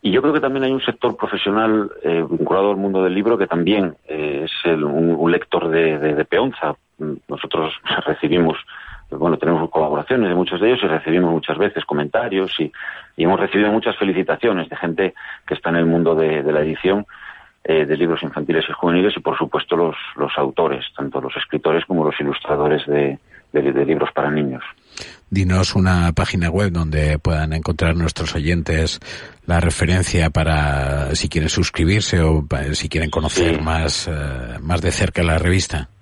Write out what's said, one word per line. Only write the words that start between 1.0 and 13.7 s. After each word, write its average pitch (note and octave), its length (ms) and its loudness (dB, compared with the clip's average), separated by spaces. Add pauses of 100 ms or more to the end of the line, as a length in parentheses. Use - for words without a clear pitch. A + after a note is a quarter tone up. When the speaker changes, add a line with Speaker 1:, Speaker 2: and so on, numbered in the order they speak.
Speaker 1:
profesional, G#2+ 720 0 (120)
eh, E2 260 0
vinculado F2 420 2
al G2 60 0
mundo G2 280 0
del F2+ 100 2
libro G#2 240 2
que F#2+ 80 2
también, F2 500 0 (120)
eh, D2+ 360 -4
es D#2+ 80 -8 (120)
el, E2 200 2
un, E2 320 2
un E2 160 2
lector E2+ 360 0
de, D#2+ 300 2
de, D2+ 160 0
de D2+ 100 0
Peonza. - 500 0 (540)
Nosotros D#2 440 -4 (100)
<laughs> - 240 -4
recibimos, F2 500 2 (540)
bueno, D2+ 260 0
tenemos E2 340 0
colaboraciones E2 580 0
de F2 60 0
muchos F2+ 260 0
de A2 80 4
ellos B2+ 140 4
y G2+ 40 0
recibimos E2 460 2
muchas D#2 260 -2
veces F#2 260 0
comentarios F#2+ 760 -2
y, D2+ 140 -2 (440)
y D#2+ 80 0
hemos F#2 140 4
recibido G2 320 2